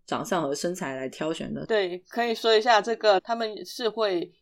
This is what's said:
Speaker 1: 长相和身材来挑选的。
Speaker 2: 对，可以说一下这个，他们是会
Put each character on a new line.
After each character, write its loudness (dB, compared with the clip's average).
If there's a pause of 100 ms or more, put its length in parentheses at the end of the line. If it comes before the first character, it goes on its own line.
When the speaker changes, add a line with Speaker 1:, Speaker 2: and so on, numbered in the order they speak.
Speaker 1:
长 -4
相 0
和 -2
身 -4
材 -6
来 -6
挑 -6
选 -8
的。 -8
Speaker 2:
对， 0 (120)
可 -2
以 0
说 4
一 6
下 6
这 -2
个， 6
他 -4
们 -6
是 -4
会 0 (120)